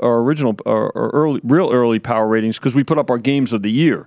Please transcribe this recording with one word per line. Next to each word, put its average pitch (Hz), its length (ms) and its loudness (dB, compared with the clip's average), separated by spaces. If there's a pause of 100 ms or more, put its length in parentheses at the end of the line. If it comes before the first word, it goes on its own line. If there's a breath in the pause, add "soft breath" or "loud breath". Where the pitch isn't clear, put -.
our 120 160 2
original, 127 360 0 (100)
our, 110 300 -2
our 113 140 -2
early, 147 340 0
real 151 280 2
early 120 280 2
power 110 280 -2
ratings 110 320 0
'cause 127 160 -2
we 139 80 2
put 156 140 0
up 143 120 -2
our 123 80 0
games 131 360 0
of 104 100 -2
the 107 80 -2
year. 131 360 2